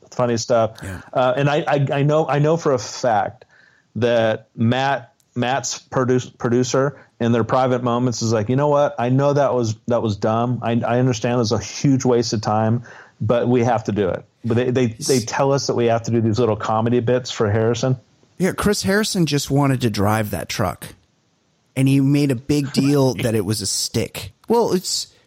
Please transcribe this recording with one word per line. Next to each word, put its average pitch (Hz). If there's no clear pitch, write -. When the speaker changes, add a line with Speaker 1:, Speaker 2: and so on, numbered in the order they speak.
Speaker 1:
funny 120
stuff. 113
Speaker 2:
Yeah. 90
Speaker 1:
Uh, 127
and 139
I, 151
I, 143
I 143
know, 147
I 135
know 151
for 165
a 127
fact 107
that 113
Matt, 123
Matt's 123
produce-, 127
producer 127
in 117
their 120
private 127
moments 123
is 113
like, 107
"You 127
know 147
what? 143
I 120
know 139
that 135
was, 113
that 117
was 107
dumb. 117
I, 113
I 120
understand 123
it 123
was 113
a 110
huge -
waste 120
of 110
time, 113
but 113
we 123
have 117
to 110
do 98
it." -
But 117
they, 127
they, 123
they 131
tell 135
us 139
that 117
we 117
have 113
to -
do 117
these 110
little 110
comedy 113
bits 123
for 107
Harrison. 117
Speaker 2:
Yeah, 175
Chris 202
Harrison 196
just 143
wanted 135
to 120
drive 104
that -
truck, -
and 135
he 139
made 143
a 127
big 139
deal 139
Speaker 1:
<laughs> 104
Speaker 2:
that 117
it 110
was 101
a 98
stick. -
Well, 226
it's, -